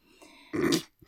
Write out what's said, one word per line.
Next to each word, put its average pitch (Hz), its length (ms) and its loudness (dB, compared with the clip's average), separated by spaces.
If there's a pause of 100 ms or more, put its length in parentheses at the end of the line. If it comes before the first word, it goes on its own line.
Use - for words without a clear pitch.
(520)
<clears throat> - 300 0 (260)